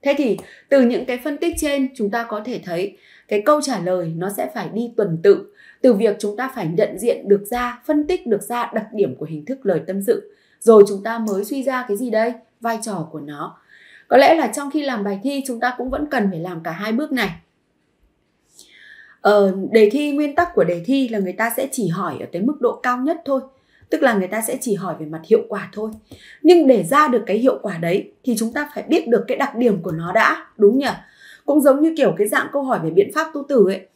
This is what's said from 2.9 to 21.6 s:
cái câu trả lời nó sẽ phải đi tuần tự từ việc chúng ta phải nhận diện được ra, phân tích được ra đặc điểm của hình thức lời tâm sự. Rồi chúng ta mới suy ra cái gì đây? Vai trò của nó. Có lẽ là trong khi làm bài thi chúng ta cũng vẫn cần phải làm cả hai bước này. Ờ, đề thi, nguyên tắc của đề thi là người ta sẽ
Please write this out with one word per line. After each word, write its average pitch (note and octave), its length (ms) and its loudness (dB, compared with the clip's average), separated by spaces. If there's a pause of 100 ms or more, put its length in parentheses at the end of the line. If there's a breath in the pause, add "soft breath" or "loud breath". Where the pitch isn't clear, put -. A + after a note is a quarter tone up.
cái G#3 140 0
câu D4 200 2
trả C4 180 -4
lời F3 380 -4
nó F#3 120 -4
sẽ - 240 -8
phải F#3+ 160 -8
đi A#3 280 -8
tuần E3+ 260 -2
tự - 280 4 (300 soft breath)
từ B3 120 6
việc G3+ 260 0
chúng G#3 180 -6
ta B3+ 180 -6
phải F#3+ 120 -6
nhận F3 320 -2
diện A3 280 -2
được G3 180 2
ra, A#3+ 400 -6
phân D4+ 220 0
tích F4+ 200 -2
được G#3+ 140 0
ra A#3+ 320 -6
đặc G#3 200 -6
điểm F3 220 0
của D3+ 100 -10
hình D3+ 200 -12
thức C4+ 200 -8
lời E3+ 220 0
tâm G3 140 -6
sự. - 340 -2 (240 soft breath)
Rồi A3 280 8
chúng G3 160 -6
ta A3+ 160 -6
mới G#3 260 -4
suy C#4 180 -6
ra B3+ 240 -4
cái G3+ 100 -4
gì B3 120 -6
đây? A3+ 240 0 (280)
Vai A3+ 200 -4
trò F#3 300 -8
của D#3 80 -12
nó. D3 380 -12 (500 soft breath)
Có A#3+ 100 6
lẽ D#4+ 180 8
là D4 120 0
trong C#4+ 240 -8
khi D4+ 120 -4
làm A#3+ 200 -4
bài G3 200 -4
thi C#4 240 -4
chúng A#3 120 -8
ta B3 180 -2
cũng C4 120 -6
vẫn D4 220 -4
cần A3 180 0
phải E3+ 100 -6
làm E3+ 240 -8
cả E3 80 -6
hai G3+ 200 -6
bước D4+ 200 -2
này. A#3 180 -2 (1900 loud breath)
Ờ, G3+ 340 4 (160)
đề G#3+ 180 6
thi, D4 220 -2
nguyên C#4+ 240 -2
tắc F4 200 0
của F#3 80 4
đề E3+ 220 -2
thi C4 220 0
là A3 120 -4
người F#3 140 -4
ta A3+ 240 -2
sẽ C4+ 140 -2